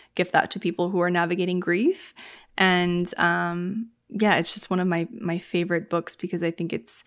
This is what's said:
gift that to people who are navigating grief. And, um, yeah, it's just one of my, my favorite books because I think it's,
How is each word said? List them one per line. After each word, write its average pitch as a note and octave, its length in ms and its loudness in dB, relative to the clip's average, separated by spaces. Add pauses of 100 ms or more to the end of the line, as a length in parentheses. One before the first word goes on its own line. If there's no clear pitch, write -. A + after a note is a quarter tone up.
(140)
gift F3+ 180 0
that - 200 4
to G3 80 -8
people F3 300 -2
who F#3+ 100 0
are F3 100 2
navigating F3 500 0
grief. G#3+ 540 0 (440)
And, F3 600 4
um, F3 720 0 (200)
yeah, G#3 260 4
it's E3+ 180 0
just - 160 -4
one F3+ 100 2
of F3+ 60 2
my, E3+ 240 0
my E3+ 280 -4
favorite E3+ 520 -2
books E3+ 240 -2
because F3 280 -6
I E3+ 80 0
think E3+ 220 -6
it's, - 340 -2